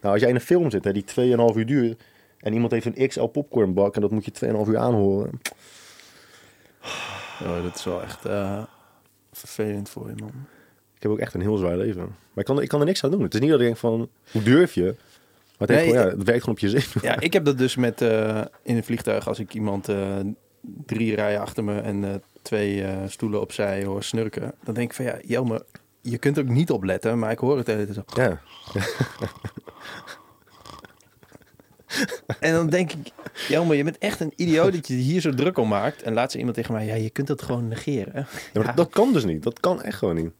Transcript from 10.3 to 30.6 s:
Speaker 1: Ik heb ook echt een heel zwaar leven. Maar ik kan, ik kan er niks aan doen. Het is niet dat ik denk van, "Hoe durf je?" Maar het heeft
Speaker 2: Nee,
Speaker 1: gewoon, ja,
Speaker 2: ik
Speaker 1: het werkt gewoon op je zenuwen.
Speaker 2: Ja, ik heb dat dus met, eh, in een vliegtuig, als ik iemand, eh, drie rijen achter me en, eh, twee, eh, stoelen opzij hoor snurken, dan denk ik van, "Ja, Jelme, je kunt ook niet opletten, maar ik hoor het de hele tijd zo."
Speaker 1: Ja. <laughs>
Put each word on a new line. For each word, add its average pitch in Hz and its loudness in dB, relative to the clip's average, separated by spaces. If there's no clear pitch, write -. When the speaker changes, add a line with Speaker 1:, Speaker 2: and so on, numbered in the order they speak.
Speaker 1:
Ik - -20
heb 107 2
ook 107 0
echt 117 -4
een 90 -2
heel 104 2
zwaar 90 0
leven. 98 -2
Maar 101 -12
ik 104 -2
kan, 135 0
ik 123 -2
kan 147 2
er 147 4
niks 185 0
aan 143 2
doen. 190 0
Het 101 -2
is 107 2
niet 139 2
dat 147 6
ik 120 6
denk 117 2
van, 113 0
"Hoe 110 0
durf 139 6
je?" 90 2
Maar - -6
het - -2
heeft 135 8
Speaker 2:
Nee, 170 4
Speaker 1:
gewoon, 117 6
ja, 92 4
Speaker 2:
ik 92 -4
Speaker 1:
het 98 -2
werkt 120 4
gewoon 113 0
op - -8
je 101 2
zenuwen. 117 0
Speaker 2:
Ja, 120 0
ik 170 0
heb 180 4
dat 139 4
dus 127 2
met, 120 0
eh, 110 2
in 120 0
een 113 0
vliegtuig, 107 -2
als 110 -4
ik 104 -10
iemand, 104 -4
eh, 98 0
drie 110 -4
rijen 104 0
achter 107 -6
me 104 -2
en, 104 -4
eh, 98 -4
twee, 101 -2
eh, 95 -4
stoelen 104 -4
opzij 98 -2
hoor 98 -6
snurken, 113 -6
dan 113 -6
denk 120 -2
ik - -16
van, 131 -6
"Ja, 120 -4
Jelme, 117 -2
je 117 -6
kunt 143 2
ook 135 0
niet 143 4
opletten, 101 0
maar 110 0
ik 117 -4
hoor 135 2
het 120 -2
de 113 -2
hele 107 0
tijd 104 -8
zo." 120 2
Speaker 1:
Ja. 95 2
<laughs> 101 0